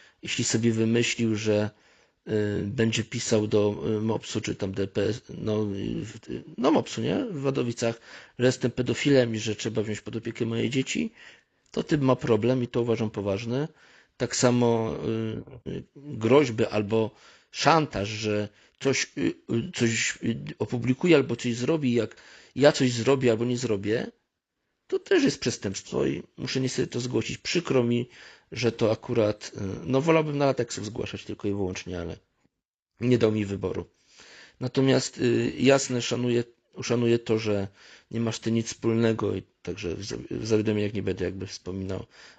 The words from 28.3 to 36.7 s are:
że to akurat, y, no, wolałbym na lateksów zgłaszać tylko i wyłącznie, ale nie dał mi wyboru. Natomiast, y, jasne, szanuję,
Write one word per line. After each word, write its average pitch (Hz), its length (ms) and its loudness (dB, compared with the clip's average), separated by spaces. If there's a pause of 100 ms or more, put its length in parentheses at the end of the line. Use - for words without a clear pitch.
że 117 200 0
to 110 200 2
akurat, 110 640 0
y, - 40 -8 (260)
no, 131 140 2
wolałbym 156 380 2
na 143 80 2
lateksów 117 400 -2
zgłaszać - 380 -8
tylko 107 240 -6
i - 20 2
wyłącznie, 92 500 -4
ale 85 160 -8 (840)
nie 123 180 4
dał 110 140 4
mi 107 120 0
wyboru. 98 420 -6 (760)
Natomiast, 131 580 2
y, 117 400 2
jasne, 127 440 4
szanuję, 120 420 0 (300)